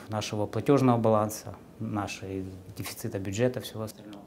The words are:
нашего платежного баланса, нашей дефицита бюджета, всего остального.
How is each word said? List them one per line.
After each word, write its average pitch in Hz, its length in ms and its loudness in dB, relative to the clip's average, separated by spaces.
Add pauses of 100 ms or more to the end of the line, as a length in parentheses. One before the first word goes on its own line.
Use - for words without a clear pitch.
нашего 107 380 -2
платежного 123 520 6
баланса, 107 580 2 (240)
нашей 98 680 -4 (320)
дефицита - 420 -8
бюджета, 107 400 0
всего 107 240 -8
остального. 107 440 -14